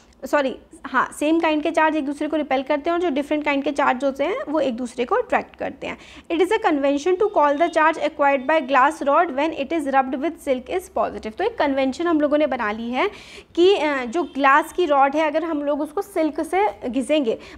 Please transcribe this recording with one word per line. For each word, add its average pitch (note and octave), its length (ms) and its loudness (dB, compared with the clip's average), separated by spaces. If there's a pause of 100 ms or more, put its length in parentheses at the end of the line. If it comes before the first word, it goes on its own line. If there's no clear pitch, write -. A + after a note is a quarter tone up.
(260)
सॉरी, C4+ 340 -2 (260)
हाँ, B3+ 240 0 (100)
सेम D#4+ 200 2
काइंड D#4 240 0
के E4 80 -2
चार्ज D#4+ 240 2
एक D4+ 100 -2
दूसरे C#4+ 220 -4
को D#4 100 -2
रिपेल C#4+ 260 -2
करते D4+ 260 -2
हैं E4+ 60 0
और F4 60 -2
जो F4+ 80 0
डिफरेंट D4 360 -2
काइंड C#4 180 -2
के D4+ 80 -4
चार्ज C4 320 0
होते C#4 200 -2
हैं F#4 140 -2 (120)
वो D4+ 100 0
एक B3+ 160 -2
दूसरे A#3+ 300 -6
को F#4 100 0
अट्रैक्ट C#4 400 -2
करते F#3 320 -10
हैं। F3 100 -10 (340)
It E4+ 100 2
is F4+ 100 2
a A4 140 2
convention C#4+ 540 2
to G4+ 180 2
call D4 220 4
the E4+ 180 2
charge D#4 320 2
acquired C#4 400 0
by D#4 220 2
glass C#4 380 2
rod E4 260 4
when D4 140 0 (120)
it C#4 120 -6
is E4 100 -2 (100)
rubbed C4 300 0
with E4 240 -6
silk B3+ 220 -2
is F#4 140 -4 (140)
positive। G#3 400 -4
तो F4 60 -2
एक A#4 140 -2
कन्वेंशन C#4 500 0
हम D#4+ 140 2
लोगों D4 160 2
ने D4+ 100 2
बना A#3+ 240 -2
ली A3+ 180 -6
है D4+ 220 -2 (440)
कि, F#4 200 6
अ, C#4+ 300 0
जो D4+ 180 -2
ग्लास C#4 500 2
की F4+ 120 0
रॉड C#4 300 4
है, D#4 120 2
अगर D#4 160 -2
हम D#4+ 200 -4
लोग C#4+ 180 -2
उसको D#4 200 -6
सिल्क D#4+ 400 -2
से F#4 480 -2
घिसेंगे, C4 500 0 (180)